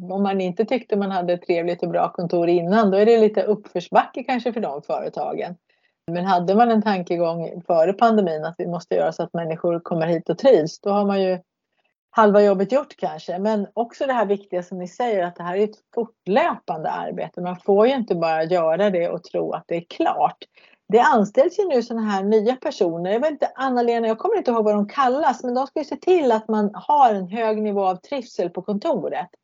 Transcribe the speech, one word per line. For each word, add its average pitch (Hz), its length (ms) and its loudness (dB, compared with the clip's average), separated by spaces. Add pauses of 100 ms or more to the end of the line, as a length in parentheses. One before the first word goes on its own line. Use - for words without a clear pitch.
(120)
Om 196 120 -2
man 196 180 0
inte 185 240 -2
tyckte 226 300 -4
man 196 160 -2
hade 175 220 0
ett 175 80 -2
trevligt 175 420 -2
och 175 60 -2
bra 170 220 0
kontor 175 380 0
innan, 185 420 2
då 190 60 2
är 208 80 4
det 233 120 6
lite 214 260 2
uppförsbacke 208 800 -2
kanske 247 300 -4
för 233 60 -6
de 151 220 -6
företagen. 156 760 -6 (560)
Men 175 140 -4
hade 185 300 2
man 233 160 6
en 214 100 4
tankegång 175 840 -2
före 202 260 4
pandemin 196 520 2
att 170 120 -10
vi 180 100 -4
måste 175 280 -6
göra 165 160 0
så 165 120 -6
att 165 100 -8
människor 170 460 -4
kommer 165 280 -4
hit 170 220 -2
och 170 80 -4
trivs, 180 420 4
då 202 100 -6
har 202 160 0
man 196 160 0
ju 185 180 -2 (680)
halva 208 320 6
jobbet 196 300 2
gjort 269 260 -2
kanske. 170 420 -8
Men 208 340 -2
också 240 320 -6
det 262 80 0
här 226 120 0
viktiga 196 380 -4
som 185 140 -12
ni 180 100 -8
säger, 208 360 -2
att 175 120 -6
det 175 80 -12
här 180 120 -6
är 202 80 0
ett 214 160 -4 (160)
fortlöpande 202 920 -2
arbete. 175 520 -8
Man 180 140 -6
får 202 320 4
ju 269 60 2
inte 226 220 -2
bara 165 280 0
göra 170 460 0
det 175 200 0
och 175 140 -8
tro 165 280 -4
att 165 160 -8
det 170 80 -6
är 170 140 -6
klart. 165 480 -2 (520)
Det 214 100 4
anställs 254 600 2
ju 392 80 0
nu 254 160 2
såna 226 180 -6
här 202 220 -2
nya 220 320 2
personer. 180 560 -4
Jag 220 80 0
vet 311 120 0
inte, 269 240 -4
Anna-Lena, 240 520 0
jag 220 120 -2
kommer 403 180 0
inte 277 140 -2
ihåg 226 140 0
vad 208 100 2
de 202 120 0
kallas, 262 560 0
men 247 100 -4
de 262 140 -2
ska - 120 -8
ju 294 60 -4
se 285 100 -10
till 320 360 2
att 220 160 0
man 208 260 0
har 220 400 4
en 190 140 -4
hög 220 340 -2
nivå 202 240 -2
av 185 100 0
trivsel 220 540 -6
på 180 120 -10
kontoret. 185 640 -4 (160)